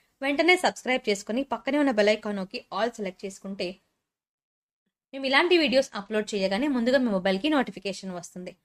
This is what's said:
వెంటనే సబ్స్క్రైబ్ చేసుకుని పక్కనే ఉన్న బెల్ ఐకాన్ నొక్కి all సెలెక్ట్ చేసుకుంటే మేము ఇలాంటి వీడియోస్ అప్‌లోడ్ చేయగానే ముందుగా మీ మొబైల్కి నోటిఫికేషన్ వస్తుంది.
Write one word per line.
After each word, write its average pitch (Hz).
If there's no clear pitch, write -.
వెంటనే 302
సబ్స్క్రైబ్ 262
చేసుకుని 214
పక్కనే 269
ఉన్న 285
బెల్ 208
ఐకాన్ 214
నొక్కి 196
all 226
సెలెక్ట్ 190
చేసుకుంటే 190
మేము 269
ఇలాంటి 339
వీడియోస్ 269
అప్‌లోడ్ 214
చేయగానే 196
ముందుగా 254
మీ 247
మొబైల్కి 190
నోటిఫికేషన్ 202
వస్తుంది. 180